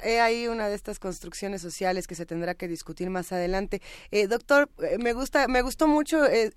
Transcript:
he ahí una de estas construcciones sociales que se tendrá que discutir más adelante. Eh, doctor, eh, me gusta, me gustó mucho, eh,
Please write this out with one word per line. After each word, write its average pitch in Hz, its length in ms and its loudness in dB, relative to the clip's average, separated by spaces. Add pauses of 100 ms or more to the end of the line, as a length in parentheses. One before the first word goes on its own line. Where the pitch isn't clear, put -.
he 226 160 2
ahí 233 300 2
una 226 180 -2
de 208 80 -2
estas 208 240 -10
construcciones 190 640 -8
sociales 180 440 -4
que 180 100 -12
se 165 100 -10
tendrá 170 280 -4
que 175 140 -10
discutir 170 420 -8
más 180 220 -6
adelante. 190 480 -2 (320)
Eh, 208 160 4
doctor, 285 400 4 (120)
eh, 165 220 -2
me 240 120 0
gusta, 262 340 2
me 254 140 4
gustó 262 260 2
mucho, 302 380 4
eh, 226 320 4